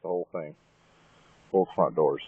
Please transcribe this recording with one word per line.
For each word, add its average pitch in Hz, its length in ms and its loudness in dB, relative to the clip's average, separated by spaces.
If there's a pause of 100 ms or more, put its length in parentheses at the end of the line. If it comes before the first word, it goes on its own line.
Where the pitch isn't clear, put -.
The - 60 -12
whole 90 240 -4
thing. 78 220 -10 (960)
Both 95 240 4
front 82 200 2
doors. 73 340 2